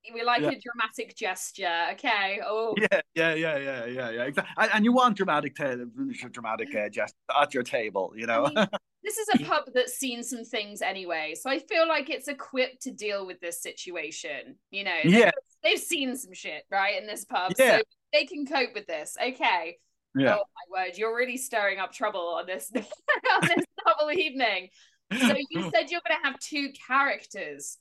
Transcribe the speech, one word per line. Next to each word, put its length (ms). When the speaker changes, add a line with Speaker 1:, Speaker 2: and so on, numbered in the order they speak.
Speaker 1:
We 100
like 180
Speaker 2:
Yeah. 100
Speaker 1:
a 100
dramatic 560
gesture. 760
Okay. 520
Oh. 340
Speaker 2:
Yeah, 220
yeah, 180
yeah, 240
yeah, 280
yeah, 260
yeah. 120
Exactly. 340
And, 180
and 100
you 80
want 240
dramatic, 380
ta-, 200
dramatic, 440
uh, 140
gesture 260
at 120
your 100
table, 520
you 120
know? 180
Speaker 1:
I 80
mean, 140
Speaker 2:
<laughs> 180
Speaker 1:
this 140
is 160
a 100
pub 200
that's 220
seen 280
some 220
things 360
anyway, 540
so 140
I 100
feel 300
like 200
it's 200
equipped 540
to 80
deal 340
with 160
this 200
situation. 960
You 140
know, 180
they've, 100
Speaker 2:
Yeah. 180
Speaker 1:
they've 160
seen 360
some 180
shit, 380
right, 300
in 60
this 180
pub, 320
Speaker 2:
Yeah. 200
Speaker 1:
so 60
they 120
can 200
cope 300
with 120
this. 340
Okay. 560
Speaker 2:
Yeah. 200
Speaker 1:
Oh 80
my 140
word, 120
you're 180
really 220
stirring 420
up 120
trouble 480
on 80
this, 240
<laughs> 40
on 720
this 180
double 260
evening. 580
So 160
you 200
Speaker 2:
<laughs> 40
Speaker 1:
said 180
you're 160
gonna 160
have 160
two 300
characters 920